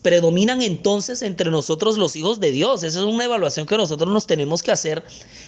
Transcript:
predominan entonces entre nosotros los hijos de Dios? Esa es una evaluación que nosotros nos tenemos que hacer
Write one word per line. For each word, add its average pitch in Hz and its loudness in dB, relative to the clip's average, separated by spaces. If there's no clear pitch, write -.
predominan 180 4
entonces 208 -2
entre 180 -2
nosotros 160 0
los 170 0
hijos 202 -2
de 160 2
Dios? 175 0
Esa 165 -4
es 196 -2
una 226 0
evaluación 190 -2
que 208 -2
nosotros 165 0
nos 208 0
tenemos 156 0
que 226 0
hacer 160 -2